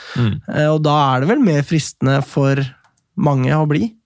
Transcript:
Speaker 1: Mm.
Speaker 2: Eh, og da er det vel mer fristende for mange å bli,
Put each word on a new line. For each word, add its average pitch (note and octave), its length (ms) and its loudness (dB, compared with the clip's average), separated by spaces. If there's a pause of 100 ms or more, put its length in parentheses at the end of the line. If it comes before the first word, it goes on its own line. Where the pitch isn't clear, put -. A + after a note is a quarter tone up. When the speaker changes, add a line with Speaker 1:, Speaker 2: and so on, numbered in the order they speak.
(140)
Speaker 1:
Mm. A#2 200 0 (200)
Speaker 2:
Eh, D3+ 140 0
og D#3 140 0
da D3 340 2
er B2+ 40 0
det C#3+ 80 0
vel B3+ 120 2
mer D#3 220 2
fristende C#3 640 -2
for C#3 320 0 (600)
mange C3+ 360 0
å D#3 140 0
bli, F3+ 280 -2 (120)